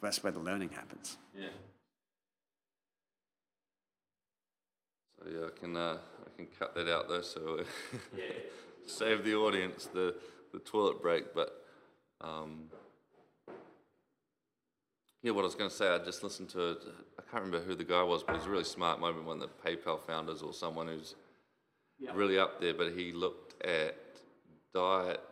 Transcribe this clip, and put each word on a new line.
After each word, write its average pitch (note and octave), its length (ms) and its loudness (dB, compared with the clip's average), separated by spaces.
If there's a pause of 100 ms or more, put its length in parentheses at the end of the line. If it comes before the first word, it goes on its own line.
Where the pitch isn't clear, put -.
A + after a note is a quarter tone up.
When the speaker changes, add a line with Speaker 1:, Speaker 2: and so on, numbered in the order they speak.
Speaker 1:
that's G2+ 220 0
where G2 100 2
the F2 80 -4
learning F2+ 300 0
happens. - 480 -10 (200)
Speaker 2:
Yeah. F#2 100 -8 (3750)
So E2+ 120 -12
yeah, E2 160 -4
I - 140 -8
can, F2 160 -4
uh, E2+ 220 0 (280)
I - 100 -18
can E2+ 100 -12 (120)
cut - 160 -4
that E2+ 180 0
out - 160 2
though, F2 140 0
so D#2+ 380 -2 (280)
<laughs> A2 280 -10
Speaker 3:
Yeah. F#2 80 -4 (640)
Speaker 2:
save G#2+ 380 2
the A2 120 4
audience G2 560 4
the, F#2 220 2 (380)
the - 60 -6
toilet - 420 4
break. E2+ 340 2
But, - 300 0 (560)
um, D#2+ 440 -8 (2500)
yeah, A#2+ 100 2
what G2+ 100 4
I - 20 6
was F2+ 100 2
gonna G2 160 0
say, G2+ 180 4
I F2 100 8
just F2 260 -6
listened F#2+ 260 -6
to, F2 260 0 (420)
I - 120 -14
can't A2 140 -2
remember E2+ 200 0
who F#2 120 -2
the E2 80 -4
guy F2 180 6
was, F2 200 4
but E2+ 140 0
he's E2 120 -4
really F#2 160 2
smart. E2+ 360 2
Might E2+ 80 2
have E2 80 0
been D#2+ 100 -6
one D#2 140 -4
of D#2 80 -6
the - 220 -4
PayPal E2 300 0
founders D#2+ 420 -4
or D#2 100 -6
someone E2 360 -4
who's D#2+ 260 -8 (840)
Speaker 3:
Yeah. B2+ 160 -8
Speaker 2:
really F#2+ 240 6
up - 220 4
there, F2 140 2
but E2+ 180 0
he F2 200 -4
looked - 520 -4
at D#2+ 300 2 (800)
diet F#2 460 4 (120)